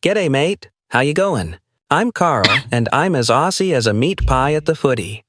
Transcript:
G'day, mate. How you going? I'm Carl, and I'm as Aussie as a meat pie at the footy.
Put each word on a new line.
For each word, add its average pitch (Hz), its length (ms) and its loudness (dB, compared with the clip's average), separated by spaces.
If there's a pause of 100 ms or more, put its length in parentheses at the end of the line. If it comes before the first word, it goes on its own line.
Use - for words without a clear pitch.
G'day, 190 260 0
mate. 139 400 -2 (200)
How 117 100 0
you 143 160 0
going? 131 420 -2 (320)
I'm 202 220 2
Carl, 143 340 0 (260)
and 117 220 0
I'm 165 220 2
as 123 140 0
Aussie 175 440 0
as 120 140 0
a 107 80 0
meat 143 320 0
pie 135 260 2
at 151 120 -4
the 160 100 0
footy. 110 540 -2